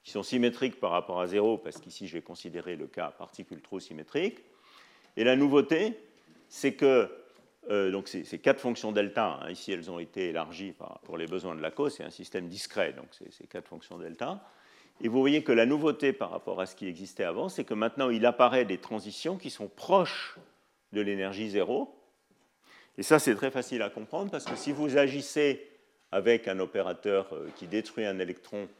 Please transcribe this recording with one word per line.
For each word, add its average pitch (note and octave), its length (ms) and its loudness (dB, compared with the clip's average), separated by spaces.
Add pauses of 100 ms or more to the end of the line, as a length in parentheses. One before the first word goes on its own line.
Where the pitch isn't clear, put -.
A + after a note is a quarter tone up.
qui - 80 -18
sont G2+ 120 -4
symétriques A#2+ 560 2
par F2+ 120 0
rapport F2+ 300 0
à F2+ 60 0
zéro, G#2 300 4
parce D#2+ 220 -12
qu'ici - 280 -14
j'ai E2 140 -8
considéré E2+ 540 -10
le D2 120 -8
cas D2+ 240 -8
particule - 500 -16
trou - 180 -10
symétrique. F2+ 600 -6 (760)
Et A2+ 80 2
la B2+ 120 8
nouveauté, C#3+ 640 4 (500)
c'est - 240 0
que, C3 380 6 (580)
euh, G2 220 2
donc F#2+ 160 -4
c'est, F2 160 -8
c'est - 160 -10
quatre - 200 4
fonctions A2+ 320 -4
delta, G#2 500 0
hein, D2+ 100 -10
ici F#2 200 -10
elles F2 180 -4
ont E2+ 100 -8
été F2 300 -4
élargies E2 420 -8
par, - 320 -16
pour E2 140 -10
les E2 100 -6
besoins F2 280 -6
de D2+ 60 -10
la D#2 100 -4
cause, C#3+ 240 -4
c'est - 80 -12
un D2+ 60 -12
système F#2 380 -10
discret, E2+ 460 -4
donc C2 180 -16
c'est, - 200 -20
c'est - 160 -20
quatre - 200 -14
fonctions F2 300 -18
delta. F2 460 -8 (580)
Et A#2 60 -2
vous A2+ 120 2
voyez C#3+ 240 4
que D#3 80 2
la A2+ 140 8
nouveauté D3 480 2
par G#2 160 -6
rapport F2+ 320 -6
à F#2 40 -2
ce - 100 -12
qui G2 120 -10
existait F#2 360 -8
avant, G2 260 -2
c'est - 140 -6
que - 100 -8
maintenant A#2 360 0
il A#2 160 4
apparaît B2 400 6
des F#2+ 120 -2
transitions A2 600 -6
qui - 120 -12
sont - 180 -8
proches - 720 0 (540)
de G#2 100 0
l'énergie G2+ 480 -2
zéro. A2+ 460 0 (1000)
Et G2 60 -6
ça, D#3 140 8
c'est C3 180 2
très C3+ 140 -2
facile B2+ 320 -4
à G2+ 80 -2
comprendre, D#3 400 -8
parce - 160 -8
que B2 100 -8
si C#3+ 160 -6
vous C#3+ 260 0
agissez C#3 720 2 (440)
avec A2 360 4
un F#2+ 120 -2
opérateur, F#2+ 760 0
euh, D#2 220 -10
qui - 100 -14
détruit A2 400 -4
un F#2+ 140 -2
électron, F#2 480 -6 (120)